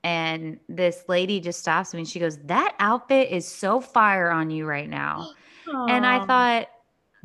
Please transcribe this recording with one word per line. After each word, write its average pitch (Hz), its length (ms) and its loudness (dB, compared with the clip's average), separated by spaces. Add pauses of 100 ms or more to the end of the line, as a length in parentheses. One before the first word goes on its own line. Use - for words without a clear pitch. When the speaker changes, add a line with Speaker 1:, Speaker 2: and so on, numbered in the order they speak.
Speaker 1:
and 160 640 -4
this 175 400 -2
lady 185 320 0
just 175 200 -6
stops 175 340 -2
me 170 80 -8
and 160 80 -8
she 180 100 -8
goes, 160 260 -2
"That 233 340 0
outfit 247 500 2
is 175 180 -4
so 208 320 -2
fire 202 520 4
on 160 180 0
you 156 160 -4
right 151 240 -4
now." 151 420 -6 (560)
And 247 180 2
I 254 140 4
Speaker 2:
Aw. 196 60 -6
Speaker 1:
thought, 247 420 2 (580)